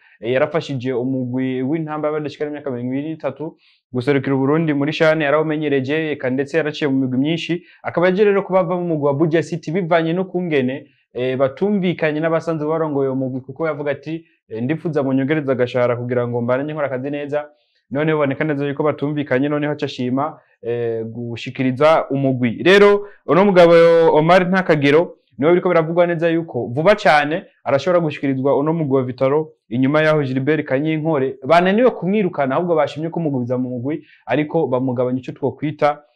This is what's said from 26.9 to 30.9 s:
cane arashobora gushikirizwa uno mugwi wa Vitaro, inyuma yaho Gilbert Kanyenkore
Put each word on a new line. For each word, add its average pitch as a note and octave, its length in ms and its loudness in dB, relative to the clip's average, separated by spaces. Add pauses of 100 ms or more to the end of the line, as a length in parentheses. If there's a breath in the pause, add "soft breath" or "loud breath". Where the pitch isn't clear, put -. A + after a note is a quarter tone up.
cane D#3 480 2 (200 soft breath)
arashobora C#3 360 2
gushikirizwa C#3 580 0
uno D3+ 160 0
mugwi D3+ 240 -2
wa C3 60 0
Vitaro, C3+ 460 -2 (200)
inyuma C3 320 2
yaho D#3 220 2
Gilbert C3+ 420 -2
Kanyenkore D3+ 680 -2 (120)